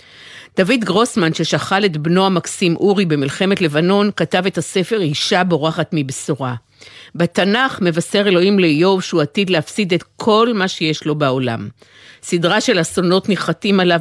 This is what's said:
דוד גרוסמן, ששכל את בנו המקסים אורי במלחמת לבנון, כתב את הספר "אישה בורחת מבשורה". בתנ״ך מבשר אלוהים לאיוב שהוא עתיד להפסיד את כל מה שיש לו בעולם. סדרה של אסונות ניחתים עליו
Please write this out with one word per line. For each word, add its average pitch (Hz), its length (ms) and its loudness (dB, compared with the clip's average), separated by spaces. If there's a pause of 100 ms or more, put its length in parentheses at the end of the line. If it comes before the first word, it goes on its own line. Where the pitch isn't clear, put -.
(560)
דוד 220 240 2
גרוסמן, 185 540 0
ששכל 185 500 -2
את 175 120 0
בנו 170 300 2
המקסים 175 500 0
אורי 196 280 2
במלחמת 160 560 -2
לבנון, 180 560 2
כתב 180 300 -2
את 180 120 -4
הספר 196 420 -2
"אישה 180 440 0
בורחת 160 480 -2
מבשורה". 135 640 -4 (600)
בתנ״ך 196 680 0
מבשר 175 460 0
אלוהים 196 300 4
לאיוב 180 440 2
שהוא 170 200 0
עתיד 185 280 -2
להפסיד 180 440 0
את 165 100 -2 (120)
כל 226 380 2
מה 190 140 0
שיש 156 360 -4
לו 151 100 0
בעולם. 127 540 -2 (540)
סדרה 175 380 0
של 196 200 2
אסונות 180 480 0
ניחתים 196 520 0
עליו 175 200 2